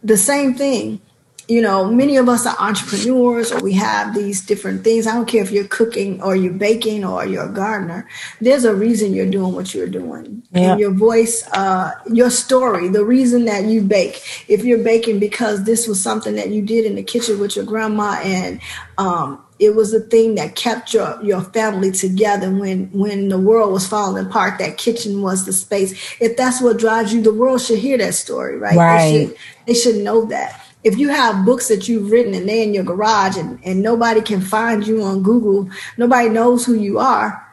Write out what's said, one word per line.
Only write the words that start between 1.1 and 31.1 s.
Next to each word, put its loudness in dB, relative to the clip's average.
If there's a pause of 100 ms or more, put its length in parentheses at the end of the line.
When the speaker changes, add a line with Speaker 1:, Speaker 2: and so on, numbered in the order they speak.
Speaker 1:
You 2
know, 2
many 4
of 4
us 2
are -2
entrepreneurs, 0
or -4
we -2
have -2
these -4
different -4
things. 2
I -2
don't -2
care 2
if -4
you're 0
cooking -2
or 0
you're 0
baking 0
or -4
you're -4
a -10
gardener. -6 (320)
There's 4
a 4
reason 2
you're 0
doing -2
what -8
you're -4
doing. -10
Speaker 2:
Yeah. 4
Speaker 1:
And 0
your 2
voice, 2 (100)
uh, -2 (120)
your 4
story, 0
the 2
reason 4
that -2
you 2
bake. 0 (260)
If 2
you're 2
baking 2
because -2
this 0
was -2
something -4
that -4
you -2
did 0
in -2
the -6
kitchen -2
with -2
your -6
grandma, -2
and, -4 (380)
um, -4 (180)
it 4
was 2
the 2
thing 2
that -6
kept -4
your, -2
your -2
family -2
together 0
when, -2
when -2
the 0
world 4
was -2
falling -4
apart, -2
that -6
kitchen -4
was -2
the -6
space. -2 (300)
If 0
that's 0
what 4
drives 0
you, 2
the 4
world 2
should 0
hear 0
that 0
story, -6
right? 2
Speaker 2:
Right. 6 (120)
Speaker 1:
They 4
should, -12 (280)
they 2
should 2
know 2
that. -8 (220)
If 4
you 2
have 2